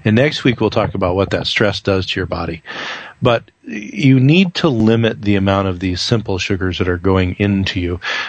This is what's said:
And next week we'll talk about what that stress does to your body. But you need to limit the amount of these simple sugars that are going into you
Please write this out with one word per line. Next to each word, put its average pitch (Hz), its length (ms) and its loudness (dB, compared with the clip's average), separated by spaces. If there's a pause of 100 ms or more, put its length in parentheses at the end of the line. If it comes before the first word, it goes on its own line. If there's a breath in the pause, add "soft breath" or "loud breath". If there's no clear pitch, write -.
And 107 120 2
next 143 280 2
week 120 160 2
we'll 107 100 2
talk 98 260 -2
about 92 200 0
what 95 160 0
that 87 160 -2
stress 101 340 0
does 95 260 0
to - 120 -6
your 90 80 -4
body. 85 340 -6 (600 loud breath)
But 120 280 0 (140)
you 131 560 2
need 170 360 4
to - 140 0
limit 113 520 2
the 104 140 2
amount 98 340 2
of 90 100 -6
these 90 220 -4
simple 104 360 -2
sugars 92 420 -4
that 90 100 0
are 90 80 0
going 92 420 2
into 98 400 0
you 87 200 -4 (280 loud breath)